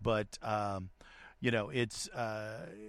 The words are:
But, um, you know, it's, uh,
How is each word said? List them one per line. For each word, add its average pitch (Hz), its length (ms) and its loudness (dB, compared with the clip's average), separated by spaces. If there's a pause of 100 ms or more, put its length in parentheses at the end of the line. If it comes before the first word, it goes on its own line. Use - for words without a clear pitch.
But, 107 420 2
um, 101 480 0 (500)
you 123 100 4
know, 110 200 4
it's, 120 400 0
uh, 110 580 -4 (200)